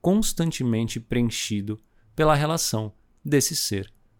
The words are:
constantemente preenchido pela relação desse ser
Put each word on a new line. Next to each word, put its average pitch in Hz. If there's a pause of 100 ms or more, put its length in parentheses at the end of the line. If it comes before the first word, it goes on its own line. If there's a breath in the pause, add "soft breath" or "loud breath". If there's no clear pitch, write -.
constantemente 135
preenchido 107 (340)
pela 156
relação 143 (300)
desse 143
ser 98 (280)